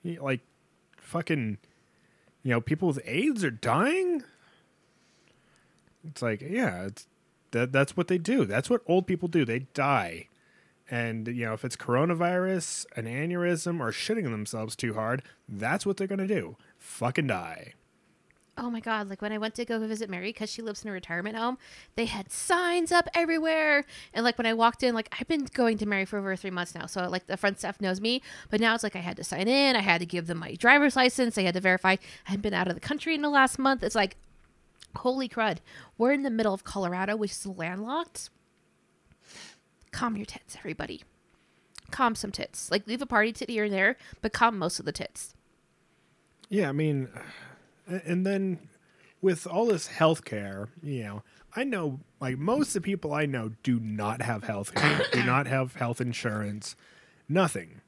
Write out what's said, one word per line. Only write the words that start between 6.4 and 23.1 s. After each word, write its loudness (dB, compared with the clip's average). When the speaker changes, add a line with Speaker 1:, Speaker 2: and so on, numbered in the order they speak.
Speaker 1:
yeah, -2
it's, -10
that, 0
that's 2
what 0
they 2
do. 2
That's -2
what 4
old 4
people 0
do. 4
They -2
die. 0
And, -2
you -4
know, -2
if -6
it's -4
coronavirus, 0
an -6
aneurysm, 0
or 0
shitting -2
themselves -4
too -2
hard, 0
that's -4
what 0
they're -4
gonna -2
do. -2
Fucking -2
die. -6
Speaker 2:
Oh -6
my -6
God, -4
like, -10
when -4
I -4
went -4
to -4
go -2
visit -4
Mary, -6
'cause -6
she -10
lives -8
in -8
a -6
retirement -6
home, -2
they 0
had -6
signs 0
up 6